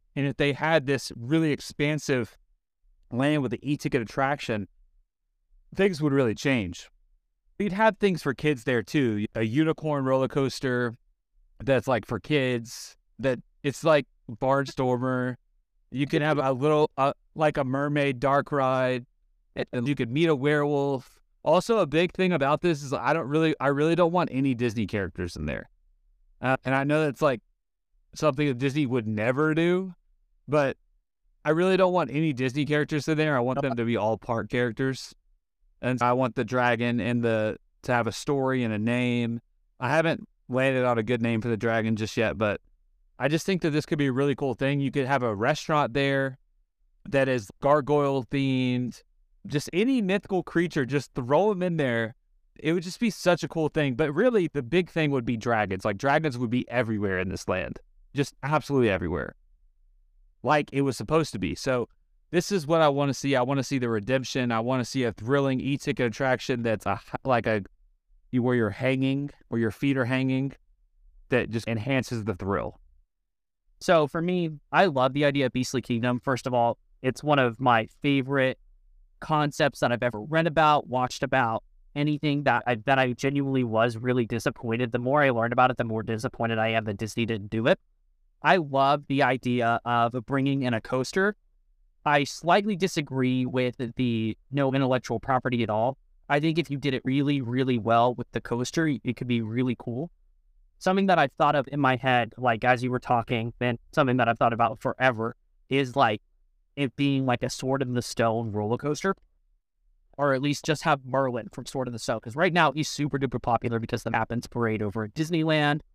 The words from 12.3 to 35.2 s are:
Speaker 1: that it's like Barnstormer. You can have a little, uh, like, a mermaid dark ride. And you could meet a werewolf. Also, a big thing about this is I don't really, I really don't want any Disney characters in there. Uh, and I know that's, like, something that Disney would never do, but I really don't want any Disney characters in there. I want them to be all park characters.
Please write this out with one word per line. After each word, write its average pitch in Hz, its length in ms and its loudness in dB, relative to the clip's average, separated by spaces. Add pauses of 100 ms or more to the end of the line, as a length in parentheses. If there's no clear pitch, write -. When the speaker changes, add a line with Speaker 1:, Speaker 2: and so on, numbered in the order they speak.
Speaker 1:
that 131 200 0 (220)
it's 139 220 -6
like 151 220 4 (240)
Barnstormer. 127 1080 -2 (560)
You 135 160 -2
can 156 140 0
have 147 180 2
a 135 120 2
little, 151 460 2
uh, 135 160 2 (220)
like, 156 220 0
a 143 60 0
mermaid 139 560 -2
dark 139 320 2
ride. 131 540 0 (680)
And 123 160 -2
you 143 80 0
could 120 160 -2
meet 160 160 2
a 156 80 4
werewolf. 143 840 -2 (260)
Also, 180 320 4
a 185 80 2
big 160 280 2
thing 185 200 0
about 151 280 2
this 156 220 0
is 127 80 -12
I 123 220 0
don't 156 140 -4
really, 156 320 2
I 131 80 0
really 151 280 2
don't 170 160 4
want 175 200 0
any 131 240 0
Disney 113 320 -2
characters 92 480 -4
in 76 100 -6
there. 55 240 -8 (720)
Uh, 131 240 0
and 131 100 -2
I 135 80 0
know 151 220 2
that's, 143 160 -4
like, 135 200 2 (720)
something 147 320 0
that 127 100 0
Disney 139 280 0
would 117 220 -2
never 127 460 2
do, 175 400 2 (540)
but 139 280 0 (720)
I 151 60 4
really 180 260 4
don't 180 160 4
want 165 180 0
any 151 220 0
Disney 131 320 -2
characters 147 420 0
in 156 100 2
there. 151 200 2
I 120 40 2
want 127 200 -2
them 131 140 -2
to 117 100 -2
be 117 100 0
all 107 220 0
park 113 320 -6
characters. 127 640 -4 (680)